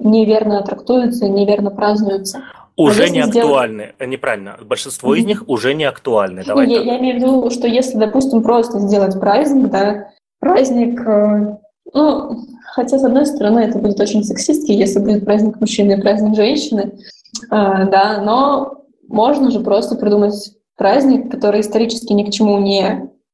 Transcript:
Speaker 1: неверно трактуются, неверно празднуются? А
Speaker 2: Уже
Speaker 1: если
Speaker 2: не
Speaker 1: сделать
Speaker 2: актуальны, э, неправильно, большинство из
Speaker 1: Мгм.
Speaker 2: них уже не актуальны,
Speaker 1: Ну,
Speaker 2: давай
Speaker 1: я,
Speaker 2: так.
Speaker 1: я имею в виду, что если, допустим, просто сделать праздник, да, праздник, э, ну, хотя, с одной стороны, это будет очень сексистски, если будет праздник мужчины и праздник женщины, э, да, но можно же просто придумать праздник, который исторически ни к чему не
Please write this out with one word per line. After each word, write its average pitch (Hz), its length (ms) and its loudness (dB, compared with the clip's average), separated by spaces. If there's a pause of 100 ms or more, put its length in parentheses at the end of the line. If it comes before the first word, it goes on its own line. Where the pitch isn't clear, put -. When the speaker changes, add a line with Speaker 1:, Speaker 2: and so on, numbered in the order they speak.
Speaker 1:
неверно 214 640 2
трактуются, 233 640 -2
неверно 202 420 0
празднуются? 208 680 -2
А - 40 -18 (340)
Speaker 2:
Уже 156 260 4
Speaker 1:
если - 120 2
Speaker 2:
не - 80 0
Speaker 1:
сделать - 240 2
Speaker 2:
актуальны, 117 500 0
э, 131 100 -8
неправильно, 113 540 -6
большинство 123 540 -4
из - 60 2
Speaker 1:
Мгм. 220 80 0
Speaker 2:
них 208 180 -4
уже 127 280 -2
не 156 100 -2
актуальны, 101 560 -2
Speaker 1:
Ну, - 80 -10
Speaker 2:
давай 269 200 2
Speaker 1:
я, 233 100 2
Speaker 2:
так. - 80 -2
Speaker 1:
я 247 120 -2
имею 254 160 -2
в 240 80 -2
виду, 254 280 2
что - 180 -4
если, 240 280 -2
допустим, 226 460 0
просто 226 380 0
сделать 196 400 0
праздник, 247 500 2
да, 202 380 -2 (320)
праздник, 240 680 0
э, 208 520 0 (340)
ну, - 440 0 (360)
хотя, 262 260 -2
с 269 60 2
одной 262 220 4
стороны, 226 340 0
это - 180 0
будет 202 220 -2
очень 202 240 0
сексистски, - 480 -2
если 202 260 2
будет 202 260 0
праздник 214 360 0
мужчины 208 320 0
и 196 80 0
праздник 214 340 0
женщины, 214 560 -2
э, - 580 -20
да, 196 720 2
но 262 580 0 (300)
можно 254 440 2
же 202 80 -2
просто 208 340 0
придумать 208 560 0 (260)
праздник, 262 540 2
который 208 300 0
исторически 220 520 -2
ни 208 160 2
к 202 40 -6
чему 208 260 2
не 196 500 -2 (260)